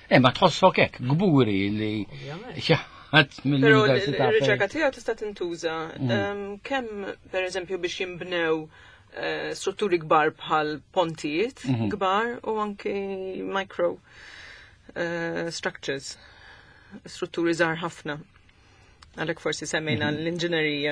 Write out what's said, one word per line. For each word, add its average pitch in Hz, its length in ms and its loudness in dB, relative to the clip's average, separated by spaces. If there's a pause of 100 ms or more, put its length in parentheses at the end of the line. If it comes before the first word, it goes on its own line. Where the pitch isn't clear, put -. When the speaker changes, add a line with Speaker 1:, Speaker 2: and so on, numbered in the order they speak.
(100)
Speaker 1:
Eh, 147 80 8
ma 127 120 6
tħossok 185 460 4
hekk, - 240 2
gburi 135 560 4 (160)
li 107 320 -2
Speaker 2:
Ovvjament. 143 520 -12
Speaker 1:
xi - 160 2 (360)
ħadd 151 320 4
Speaker 3:
Però 135 80 0
Speaker 1:
mill-università 139 800 4
Speaker 3:
l-riċerka 202 380 2
Speaker 1:
fejn - 80 -8
Speaker 3:
tiegħu 294 180 2
tista' - 220 -4
tintuża, 170 600 -6 (220)
Speaker 1:
Mhm. 123 140 0
Speaker 3:
em, 202 480 -2
kemm, 220 460 -6 (260)
per 185 120 -2
eżempju, 185 360 -6
biex 175 180 -6
jinbnew, 170 720 -2 (460)
eh, 156 400 -4
strutturi 190 440 -2
kbar 156 320 4
bħal 156 500 -2 (120)
pontijiet 165 720 -2
Speaker 1:
Mhm. 139 240 0
Speaker 3:
kbar 202 540 0
u 220 160 -4
anki 196 840 -6
micro, 190 560 -2 (960)
eh, 170 540 -4
structures, - 680 -8 (880)
strutturi 170 480 -4
żgħar 160 280 2
ħafna. 156 380 -8 (1000)
Għalhekk 160 220 -4
forsi 156 240 -4
semmejna 151 460 0
Speaker 1:
Mhm. 151 100 -4
Speaker 3:
l-inġinerija. 160 720 0